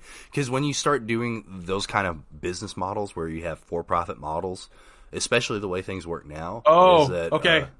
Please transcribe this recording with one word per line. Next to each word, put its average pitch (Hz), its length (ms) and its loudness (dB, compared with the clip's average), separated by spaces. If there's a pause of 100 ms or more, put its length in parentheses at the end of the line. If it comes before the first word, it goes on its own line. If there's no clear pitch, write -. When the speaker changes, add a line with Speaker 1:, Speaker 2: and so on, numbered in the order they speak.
(320)
Speaker 1:
'Cause 143 160 -2
when 131 160 0
you 147 80 0
start 135 340 -2
doing 117 400 -2
those 92 400 -6
kind 101 200 0
of 78 340 -8
business 90 360 -6
models 101 380 -4
where 82 140 -4
you 80 140 -6
have 82 160 -6
for-profit 85 600 -2
models, 85 520 -6 (420)
especially 117 460 -2
the 101 100 -6
way 92 140 -4
things 92 240 -10
work 85 180 -8
now, 82 400 -10
Speaker 2:
Oh, 170 380 8
Speaker 1:
is 135 80 4
that, 85 220 -2
Speaker 2:
okay. 156 300 4
Speaker 1:
uh, 135 40 -6 (120)